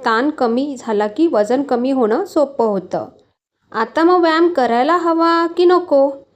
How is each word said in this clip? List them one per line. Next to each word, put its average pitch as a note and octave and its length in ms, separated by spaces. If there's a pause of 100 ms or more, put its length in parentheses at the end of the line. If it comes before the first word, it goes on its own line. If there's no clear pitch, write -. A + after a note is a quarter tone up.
ताण A#3+ 260
कमी C4 480
झाला G#3+ 280
की B3+ 200
वजन B3 360
कमी B3+ 280
होणं C4 340
सोपं C#4 420
होतं. F#3 420 (640)
आता A3 320
मग F4+ 160
व्यायाम E4 320
करायला B3+ 440
हवा E4 500 (100)
की F4 80
नको? E4+ 460 (260)